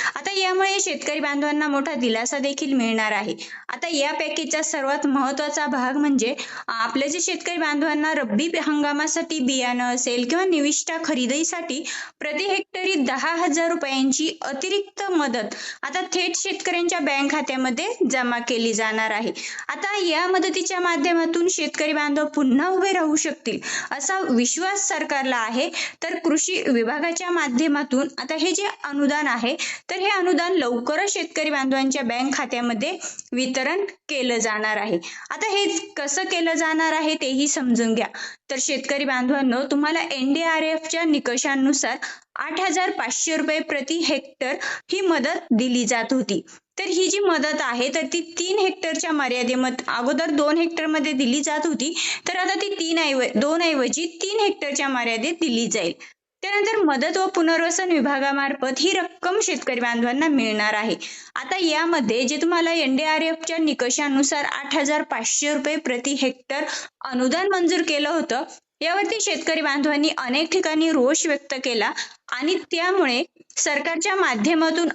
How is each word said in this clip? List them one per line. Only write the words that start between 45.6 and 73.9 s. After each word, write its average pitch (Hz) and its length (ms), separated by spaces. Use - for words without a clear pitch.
जात 233 280
होती. 214 320
तर 381 60
ही 370 240
जी 392 100
मदत 311 420
आहे, 247 340
तर 320 80
ती 339 260
तीन 370 200
हेक्टरच्या 349 540
मर्यादेमध्ये, 254 840
अगोदर 285 360
दोन 294 280
हेक्टरमध्ये 311 540
दिली 262 280
जात 302 260
होती, 302 300
तर - 80
आता 381 180
ती 403 200
तीन 330 240
ऐव-, 277 280
दोन 302 260
ऐवजी 302 420
तीन 403 180
हेक्टरच्या 294 480
मर्यादेत 240 520
दिली 233 260
जाईल. 180 260
त्यानंतर 415 400
मदत 302 340
व 381 100
पुनर्वसन 339 640
विभागामार्फत 277 840
ही 349 120
रक्कम 370 520
शेतकरी 254 380
बांधवांना 240 480
मिळणार 214 460
आहे. 214 220
आता 269 220
यामध्ये 311 680
जे 302 140
तुम्हाला 330 360
एनडीआरएफच्या 320 840
निकषानुसार 285 840
आठ 277 320
हजार 302 260
पाचशे 294 520
रुपये 294 220
प्रति 254 340
हेक्टर 277 540
अनुदान 262 420
मंजूर 359 360
केलं 294 260
होतं, 294 340
यावरती 392 400
शेतकरी 320 400
बांधवांनी 294 480
अनेक 269 340
ठिकाणी 320 380
रोष 302 360
व्यक्त - 280
केला 233 280
आणि 277 260
त्यामुळे 339 680
सरकारच्या 330 580